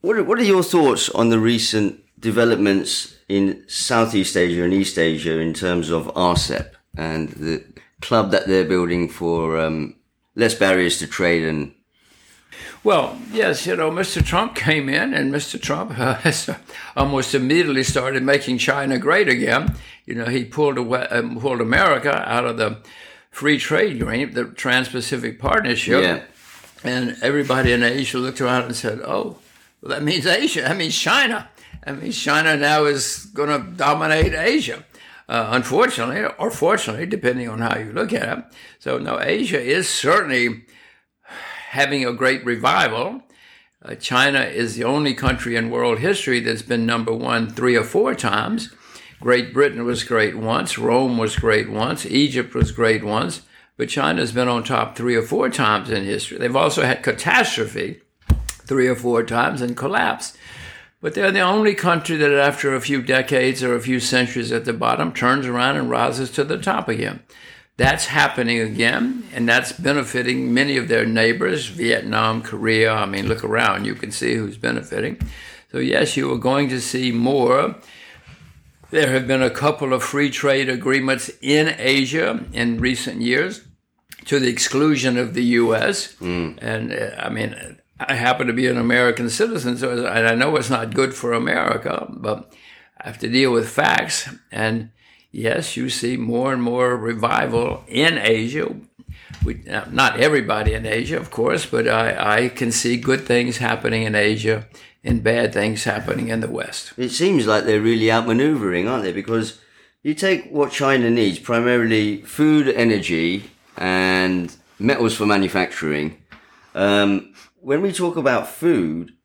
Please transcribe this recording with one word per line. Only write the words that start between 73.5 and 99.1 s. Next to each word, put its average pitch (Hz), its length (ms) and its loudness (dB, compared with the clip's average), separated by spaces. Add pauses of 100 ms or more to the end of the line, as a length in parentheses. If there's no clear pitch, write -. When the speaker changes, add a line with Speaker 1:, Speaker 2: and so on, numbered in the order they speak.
Speaker 2:
you 104 100 -4
can 107 160 -10
see 120 240 -2
who's 104 220 -6
benefiting. 120 600 -4 (540)
So 135 80 -6
yes, 139 360 0
you 135 160 -2
are 127 60 -2
going 135 320 0
to 127 100 -4
see 127 320 -4
more. 127 640 2 (1160)
There 143 200 2
have 131 140 0
been 131 160 2
a 127 80 4
couple 143 440 0
of 123 100 0
free 143 260 0
trade 135 400 0
agreements 131 600 0 (100)
in 151 380 2
Asia 135 760 0
in 117 260 -2
recent 123 420 -2
years 139 400 -2 (640)
to 143 140 0
the 127 100 2
exclusion 131 680 2
of 117 160 -2
the 123 100 0 (180)
U 113 120 4
S. 107 460 -2
Speaker 1:
Mm. 87 420 -4
Speaker 2:
And, 110 320 -6
uh, 104 240 -6
I 113 120 -8
mean, 110 480 -8 (220)
I 135 160 -4
happen 123 320 0
to 117 60 0
be 127 140 0
an 123 100 2
American 120 520 2
citizen, 135 480 -2
so 123 280 -2
I, 113 260 2
I 113 40 2
know 143 220 2
it's 117 120 -2
not 113 240 -2
good 131 220 0
for 120 180 -4
America, - 760 -2
but - 440 -8 (460)
I - 80 -14
have 110 120 -12
to 113 100 -6
deal 127 240 4
with 110 160 2
facts. - 600 0 (220)
And 110 400 -4 (400)
yes, - 460 -2
you 127 120 -4
see 123 280 -2
more 120 340 -2
and 123 100 -2
more 123 360 0
revival 117 880 0
in 151 300 2
Asia. 113 580 0 (680)